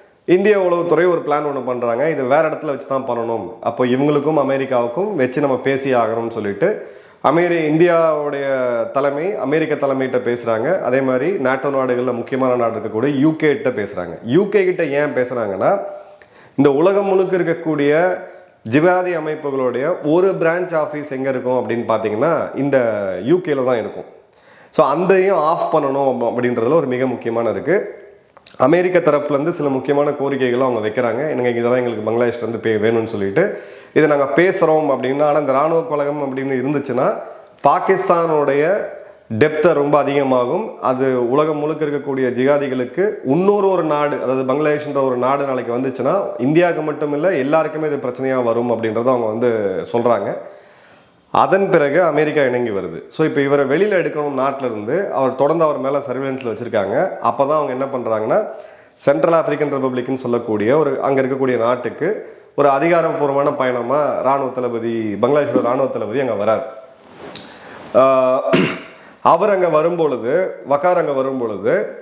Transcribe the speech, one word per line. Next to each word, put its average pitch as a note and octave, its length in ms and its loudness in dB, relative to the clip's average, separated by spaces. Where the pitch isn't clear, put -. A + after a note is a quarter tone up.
இந்திய G3+ 340 4
உளவுத்துறை F3 320 0
ஒரு E3 360 4
பிளான் D3 180 0
ஒண்ணு C#3 200 -4
பண்றாங்க, A#2+ 440 0
இது C#3 140 -2
வேற D3+ 260 4
இடத்துல D3 160 -6
வச்சு C#3 220 -6
தான் C3 200 -2
பண்ணணும், A2+ 420 -4
அப்போ B2 240 0
இவங்களுக்கும் C#3+ 520 2
அமெரிக்காவுக்கும் C3+ 800 0
வச்சு C3 260 0
நம்ம C3+ 160 2
பேசி C3+ 380 0
ஆகணும்னு A2+ 360 0
சொல்லிட்டு A2 600 -2
அமெரி-, E3+ 400 2
இந்தியாவுடைய D#3 800 2
தலைமை C#3+ 440 -2
அமெரிக்க D3+ 520 0
தலைமையிட்ட C3 300 0
பேசுறாங்க. A#2+ 640 0
அதே C3+ 200 0
மாதிரி, C3 300 0
நேட்டோ C3+ 420 0
நாடுகள்ல B2+ 400 0
முக்கியமான B2+ 420 -2
நாடு A2+ 240 0
இருக்கக்கூடிய A2+ 400 -2
யூ D#3 160 4
கே D#3 120 0
கிட்ட B2+ 340 0
பேசுறாங்க. F2+ 420 -8
யூ D#3+ 260 2
கே G3+ 140 4
கிட்ட F3 220 0
ஏன் C#3+ 300 -2
பேசுறாங்கன்னா, B2+ 640 -2
இந்த C#3 160 4
உலகம் G3 340 2
முழுக்க F#3 320 2
இருக்கக்கூடிய E3 800 0
ஜிகாதி F3+ 480 2
அமைப்புகளுடைய C#3 840 -2
ஒரு F3+ 280 4
பிரான்ச் E3+ 420 -2
ஆஃபீஸ் D3 380 -4
எங்க C3+ 180 -4
இருக்கும் B2 400 -2
அப்படின்னு A#2+ 180 -2
பாத்தீங்கன்னா, A2 680 0
இந்த A#2+ 520 0
யூ D3+ 140 2
கேல C#3+ 260 -2
தான் B2+ 140 2
இருக்கும். G2+ 280 -6
So, D#3 160 4
அதையும் F#3 520 4
ஆஃப் E3 380 0
பண்ணணும் C#3 420 0
அப்-, A#2 160 -2
அப்படின்றதுல B2 400 0
ஒரு D#3 140 2
மிக B2+ 180 0
முக்கியமான A#2 440 -2
இருக்கு. G#2+ 520 -2
அமெரிக்க F3 420 4
தரப்புல D3 320 2
இருந்து D3 200 0
சில D3 180 -4
முக்கியமான C#3+ 420 0
கோரிக்கைகளை C3 560 0
அவங்க A2+ 200 -2
வைக்கிறாங்க. A#2+ 420 -2
"எனக்கு B2 300 0
இதெல்லாம் B2 260 2
எங்களுக்கு A2 260 -2
பங்களாதேஷ்ல A#2 360 0
இருந்து A2+ 220 -2
பே-, G#2+ 120 0
வேணும்னு A2+ 240 2
சொல்லிட்டு, G#2+ 580 -2
இதை D#3 140 6
நாங்க C#3+ 280 2
பேசுறோம்" D#3+ 540 4
அப்படின்னா, C3+ 340 0
ஆனா D3+ 160 4
இந்த C#3 120 0
ராணுவ D#3+ 300 2
கழகம் D3 400 -2
அப்படின்னு C3+ 300 -4
இருந்துச்சுன்னா, C3+ 640 -2
பாகிஸ்தானுடைய E3 1200 2
டெப்த் D3+ 340 4
ரொம்ப C#3+ 240 2
அதிகமாகும். C#3 840 0
அது B2+ 480 0
உலகம் D3+ 280 2
முழுக்க D3+ 280 -2
இருக்கக்கூடிய C3+ 460 -2
ஜிகாதிகளுக்கு C3+ 840 0
இன்னொரு G3 440 0
ஒரு F3+ 140 0
நாடு, D3 400 -2
அதாவது C3 300 -2
பங்களாதேஷ்ன்ற D3 520 -2
ஒரு B2+ 120 -2
நாடு C3+ 280 -2
நாளைக்கு B2 320 -4
வந்துச்சுன்னா, C3 440 -2
இந்தியாவுக்கு D#3 440 2
மட்டும் D3+ 320 -4
இல்ல, E3 200 0
எல்லாருக்குமே D#3 540 -2
இது C#3+ 80 -4
பிரச்சனையா C3 480 -2
வரும் A#2 280 0
அப்படின்றத A2 340 -2
அவங்க B2 200 2
வந்து A#2 240 0
சொல்றாங்க. A#2 460 0
அதன் F#3 380 2
பிறகு D3+ 340 4
அமெரிக்கா D3+ 380 2
இணங்கி B2 280 0
வருது. F#2 380 -6
So, - 180 -2
இப்ப D3 160 0
இவரை C#3 240 4
வெளியில F3+ 280 2
எடுக்கணும் D3+ 440 -2
நாட்டுல C3+ 280 -2
இருந்து, A#2 480 -4
அவர் B2+ 220 0
தொடர்ந்து D#3 280 2
அவர் D3 140 2
மேல C3+ 200 -2
சர்வேலன்ஸ்ல C3 480 -6
வச்சிருக்காங்க. G#2+ 640 -2
அப்பதான் C#3 340 2
அவங்க C#3 160 -2
என்ன C3 120 -4
பண்றாங்கன்னா, A#2+ 600 -2
சென்ட்ரல் D#3+ 500 2
ஆப்பிரிக்கன் D3 300 -2
ரிப்பப்ளிக்னு B2+ 400 -2
சொல்லக்கூடிய A#2+ 640 0
ஒரு, C#3+ 240 0
அங்க C3+ 200 2
இருக்கக்கூடிய C3 360 0
நாட்டுக்கு B2 800 -2
ஒரு C#3+ 140 4
அதிகாரப்பூர்வமான C#3+ 840 0
பயணமா B2+ 680 -2
ராணுவ C3+ 340 0
தளபதி, A2+ 640 -4
பங்களாதேஷோட C3 400 2
ராணுவ C3 260 0
தளபதி A#2 320 -4
அங்க A2 260 -2
வரார். A2 160 2
ஆஹ், C3 480 4
அவர் E3+ 280 4
அங்க F#3 200 2
வரும்பொழுது, D#3 880 0
வக்கார் C#3+ 240 2
அங்க E3 200 0
வரும்பொழுது C3 880 -2